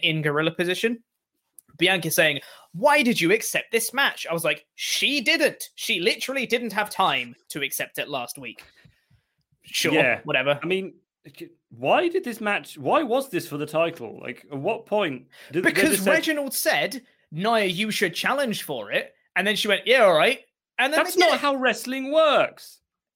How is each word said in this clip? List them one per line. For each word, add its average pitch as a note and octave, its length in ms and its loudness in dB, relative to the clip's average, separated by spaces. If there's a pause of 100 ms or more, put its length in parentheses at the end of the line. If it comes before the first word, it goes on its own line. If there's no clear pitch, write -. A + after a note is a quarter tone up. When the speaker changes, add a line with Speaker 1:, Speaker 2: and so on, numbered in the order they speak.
Speaker 1:
in D#3+ 140 0
gorilla D3+ 300 0
position. F#3 520 -2 (720)
Bianca F3 340 0
saying, D3+ 280 4 (340)
"Why C#4+ 300 4
did A#3 160 2
you E3+ 140 2
accept - 380 -2
this A3+ 220 -2
match?" C4 360 -2
I D#3+ 40 -4
was E3 120 -4
like, D3+ 200 -2 (100)
"She - 460 -2
didn't. D4 540 0
She G#3 240 -4
literally C4 460 -2
didn't A#3 280 -2
have G#3 160 -2
time C3 460 0 (140)
to D#3 120 -10
accept C#3 380 -6
it C3 100 -6
last B2+ 280 -8
week." B2 260 -16 (1000)
Sure, - 300 -2
Speaker 2:
Yeah. C3+ 300 2
Speaker 1:
whatever. C#3 400 0
Speaker 2:
I - 20 -6
mean, F#3+ 300 -4 (760)
why D#3+ 380 0
did F4+ 160 -2
this A3+ 180 -8
match, G3+ 340 -4
why F3 280 0
was C4+ 260 -2
this E3+ 180 -4
for C#3+ 100 -8
the D3 100 -4
title? D#3 520 -4
Like, - 320 -14
at C#3+ 60 -6
what F#3 300 -4
point E3 400 -2 (240)
did, D3+ 100 -2
did E4 140 2
Speaker 1:
Because D#4 160 4
Speaker 2:
this G3+ 120 0
say F#3+ 80 2
Speaker 1:
Reginald D4 440 0
said, G3+ 480 -2 (280)
"Nia, G#3 340 0
you F#3+ 260 -2
should F3+ 240 0
challenge A#3 480 -2
for A2+ 280 -8
it." E3+ 220 -2 (220)
And F#3 100 0
then G#3+ 100 2
she - 120 -2
went, G3 180 0
"Yeah, A#3 200 6
all F3+ 100 8
right." F#3+ 240 4 (400)
And C4+ 120 2
then D#4 120 4
Speaker 2:
That's F4+ 120 -4
Speaker 1:
they F#4 60 4
did F4 60 8
Speaker 2:
not C#4+ 80 4
Speaker 1:
it. B3 60 -2
Speaker 2:
how C#4 140 2
wrestling B3+ 560 -2
works. C#4+ 680 2 (360)